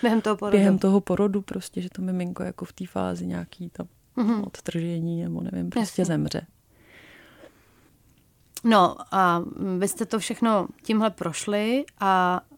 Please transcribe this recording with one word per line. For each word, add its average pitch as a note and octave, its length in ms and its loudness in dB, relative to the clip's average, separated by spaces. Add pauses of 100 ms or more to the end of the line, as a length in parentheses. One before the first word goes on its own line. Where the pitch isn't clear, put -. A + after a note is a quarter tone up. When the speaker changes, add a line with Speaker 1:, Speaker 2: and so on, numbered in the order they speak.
Speaker 1:
během A3+ 200 4
toho G#3+ 160 2
porodu. G#3 200 2
Speaker 2:
během G3 200 6
toho G3 240 4
porodu G3 400 0
prostě, - 400 -10
že F3+ 80 -8
to - 120 -10
miminko F3+ 420 -4
jako F#3 220 -8
v - 80 -18
té F#3 140 -12
fázi F3 400 -6
nějaký F3 420 -10
tam F3+ 180 -12 (280)
Speaker 1:
Mhm. A3 280 0
Speaker 2:
odtržení E3+ 800 -6
nebo E3+ 180 -6
nevím, F3 280 -6
prostě G3 320 -4
Speaker 1:
Jasně. F3+ 40 2
Speaker 2:
zemře. D#3 400 -4 (2250)
Speaker 1:
No G#3 320 6 (200)
a F3 280 4 (360)
vy G3 80 0
jste G#3+ 180 -4
to A3 140 -2
všechno A3 480 0 (160)
tímhle A3 260 2
prošli G#3+ 760 -2 (140)
a, F#3 420 2 (160)